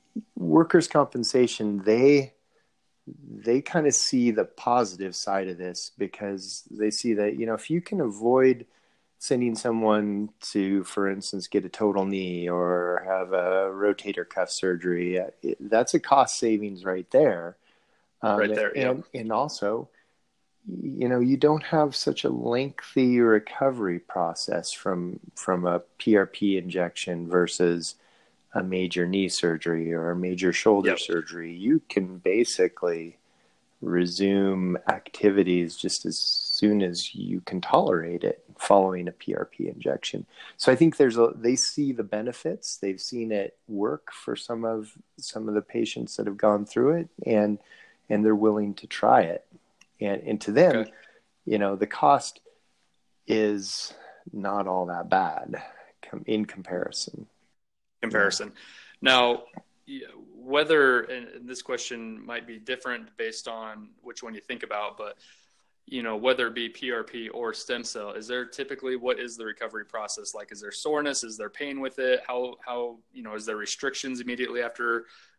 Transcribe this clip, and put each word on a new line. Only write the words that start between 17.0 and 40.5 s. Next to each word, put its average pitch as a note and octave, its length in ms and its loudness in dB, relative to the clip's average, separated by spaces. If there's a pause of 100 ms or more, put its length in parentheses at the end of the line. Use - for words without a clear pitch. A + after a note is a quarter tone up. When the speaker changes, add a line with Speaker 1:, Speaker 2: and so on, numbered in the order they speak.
Speaker 1:
there. F#2+ 440 4 (680)
Um, G#2+ 160 2
Speaker 2:
Right G#2+ 160 2
there, G#2+ 200 -2
yeah. C3 140 2
Speaker 1:
and, C3 140 -2 (100)
and A2+ 180 -6
also, A#2 580 -2 (800)
you B2+ 400 -4
know, B2 120 2
you B2+ 180 4
don't D3+ 240 4
have D3+ 340 0
such - 280 -2
a - 60 0
lengthy B2 920 0
recovery A2 800 2
process - 720 -4
from, F2+ 480 -4 (160)
from F2+ 320 -2
a F2 140 2 (180)
P - 160 4
R G2 100 6
P G2 320 -2
injection F2 680 -4
versus E2+ 680 2 (600)
a F#2+ 80 -2
major F#2 420 -2
knee F#2+ 240 2
surgery E2 640 0
or E2 160 -2
a F2 60 -2
major F2+ 360 0
shoulder G2+ 380 4
Speaker 2:
Yep. F#2 100 0
Speaker 1:
surgery. E2+ 540 -6
You A2+ 260 2 (100)
can F#2 280 -2
basically F2 1000 0 (640)
resume F#2 960 2 (100)
activities F2+ 880 0
just - 300 -6
as E2 100 -6
soon - 640 0
as F2 320 -4
you F#2+ 280 -6
can F#2 200 -6
tolerate F2 640 0
it - 200 -2 (140)
following F#2+ 500 4
a E2+ 40 -6
P - 240 -6
R - 100 -4
P - 220 -8
injection. - 580 -6 (320)